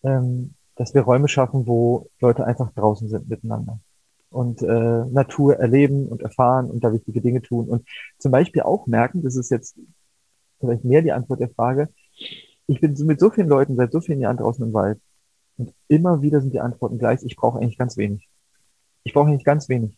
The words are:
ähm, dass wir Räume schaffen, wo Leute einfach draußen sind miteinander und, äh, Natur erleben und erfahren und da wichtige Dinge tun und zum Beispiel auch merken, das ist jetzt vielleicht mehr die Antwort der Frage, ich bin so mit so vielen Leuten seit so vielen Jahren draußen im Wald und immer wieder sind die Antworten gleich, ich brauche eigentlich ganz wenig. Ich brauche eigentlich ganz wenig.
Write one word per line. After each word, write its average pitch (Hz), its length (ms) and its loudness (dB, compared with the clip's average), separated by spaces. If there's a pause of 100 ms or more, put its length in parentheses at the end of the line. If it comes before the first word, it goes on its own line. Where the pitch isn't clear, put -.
ähm, 127 520 -2 (220)
dass 120 180 -6
wir 135 80 6
Räume 127 260 4
schaffen, 131 380 0
wo 120 420 0 (120)
Leute 120 240 2
einfach 120 280 -2
draußen 107 360 0
sind 107 200 -8
miteinander 110 520 -8 (500)
und, 120 320 -4
äh, 117 420 0
Natur 135 520 2
erleben 135 520 2
und - 140 -10
erfahren 127 480 0
und 117 120 -4
da 113 100 2
wichtige 113 280 -4
Dinge 120 220 0
tun 117 260 -4
und 117 180 -4 (320)
zum 135 140 0
Beispiel 143 300 2
auch - 240 -2
merken, 120 360 0
das 131 140 -4
ist 123 140 -6
jetzt - 260 -4 (840)
vielleicht 120 260 -4
mehr 139 180 6
die 156 100 0
Antwort 127 280 -4
der 123 100 -4
Frage, 131 400 0 (760)
ich 135 140 -2
bin 147 160 2
so 147 80 -4
mit 156 160 2
so 214 100 6
vielen 190 180 0
Leuten 143 280 4
seit 123 160 0
so 165 80 0
vielen 151 200 -4
Jahren 120 180 0
draußen 120 260 -2
im 113 80 -4
Wald 104 280 -2 (580)
und 117 160 -10 (140)
immer 160 340 4
wieder 147 180 2
sind 131 140 -4
die 120 60 -2
Antworten 123 380 -6
gleich, 120 240 0
ich 123 140 -12
brauche 120 220 0
eigentlich 117 200 -4
ganz 123 180 -4
wenig. 104 320 -6 (760)
Ich - 80 -12
brauche 147 160 4
eigentlich 143 160 0
ganz 147 240 0
wenig. 117 300 -2